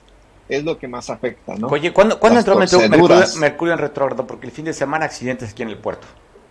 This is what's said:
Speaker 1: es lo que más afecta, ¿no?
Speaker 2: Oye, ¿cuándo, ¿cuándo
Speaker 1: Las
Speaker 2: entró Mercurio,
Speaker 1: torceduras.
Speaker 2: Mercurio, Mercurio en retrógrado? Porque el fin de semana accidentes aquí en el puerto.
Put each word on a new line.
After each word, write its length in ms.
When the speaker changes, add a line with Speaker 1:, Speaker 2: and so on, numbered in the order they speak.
Speaker 1:
es 160
lo 140
que 100
más 220
afecta, 440
¿no? 140
Speaker 2:
Oye, 240
¿cuándo, 260
¿cuándo 220
Speaker 1:
Las 40
Speaker 2:
entró 140
Mercurio, 300
Speaker 1:
torceduras. 320
Speaker 2:
Mercurio, 200
Mercurio 340
en 40
retrógrado? 480
Porque 200
el 60
fin 120
de 80
semana 320
accidentes 480
aquí 100
en 60
el 100
puerto. 300